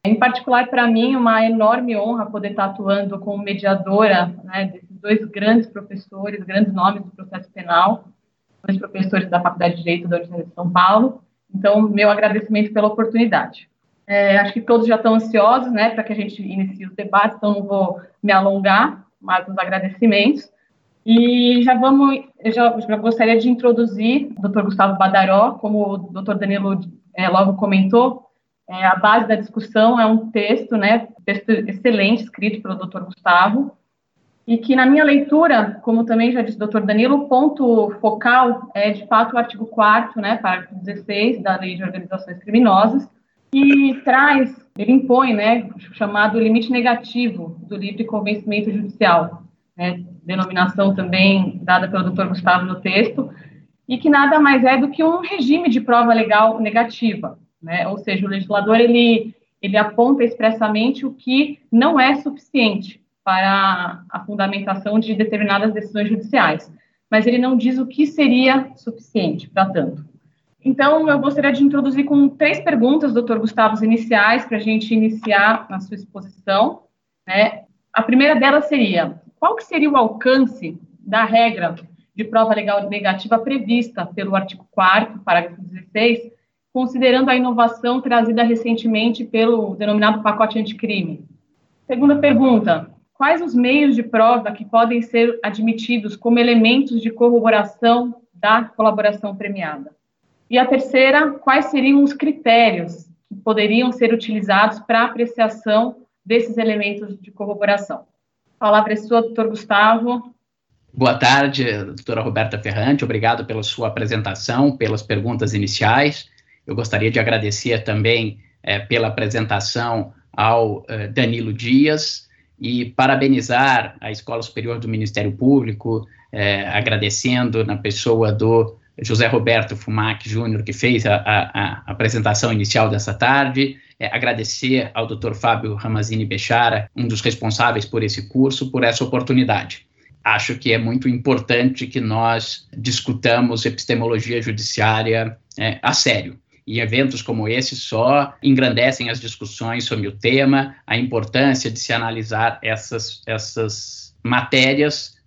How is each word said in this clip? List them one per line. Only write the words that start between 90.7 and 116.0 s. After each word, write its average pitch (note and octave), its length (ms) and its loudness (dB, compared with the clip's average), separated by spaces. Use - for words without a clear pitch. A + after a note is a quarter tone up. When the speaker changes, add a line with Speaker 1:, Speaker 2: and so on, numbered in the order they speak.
Speaker 1:
Segunda C#4+ 300 4
pergunta, A#3 720 2
quais D#4+ 260 0
os D4 140 -6
meios C4 400 4
de A#3 80 0
prova A3+ 480 2
que - 140 -12
podem A#3 360 2
ser A#3 440 0
admitidos A3 720 -2
como A#3+ 240 2
elementos A#3+ 600 4
de A3 80 -4
corroboração A#3 1080 2
da A3 300 2
colaboração G#3 720 -2
premiada? F#3 580 -10
E B3 100 2
a B3+ 80 4
terceira, C4+ 640 2
quais C4+ 340 2
seriam C#4 380 4
os C#4 80 2
critérios A3+ 1000 0
que G3+ 140 -16
poderiam G#3+ 480 2
ser A3+ 240 0
utilizados G#3+ 640 0
para A3+ 260 0
apreciação A#3 920 -2
desses A3+ 320 0
elementos G#3 640 -4
de - 120 -20
corroboração? G3+ 720 -4
A A3 120 -4
palavra G#3+ 260 4
é G#3+ 40 0
sua, A3+ 260 2
doutor A3+ 260 -2
Gustavo. A3+ 840 0
Speaker 2:
Boa B2 200 2
tarde, C3+ 500 2
doutora A2+ 380 -8
Roberta A2 400 -4
Ferrante. A2 420 -2
Obrigado A2+ 420 -2
pela A2 200 -8
sua A#2 240 -6
apresentação, A2+ 880 -2
pelas G#2+ 260 -2
perguntas G#2+ 500 -4
iniciais. A2+ 760 -2